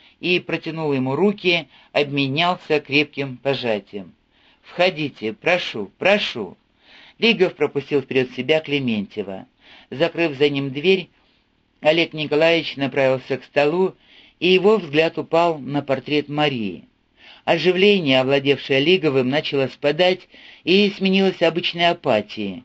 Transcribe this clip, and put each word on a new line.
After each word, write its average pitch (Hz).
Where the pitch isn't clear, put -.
и 175
протянул 160
ему 131
руки, 175
обменялся 147
крепким 139
пожатием. 110
«Входите, 151
прошу, 135
прошу». 180
Лигов 185
пропустил 139
вперед 127
себя 151
Клементьева. 107
Закрыв 156
за 147
ним 139
дверь, 170
Олег 160
Николаевич 156
направился 131
к -
столу, 156
и 165
его 185
взгляд 160
упал 165
на 139
портрет 143
Марии. 131
Оживление, 170
овладевшее 135
Лиговым, 143
начало 139
спадать 170
и 190
сменилось 190
обычной 170
апатией, 107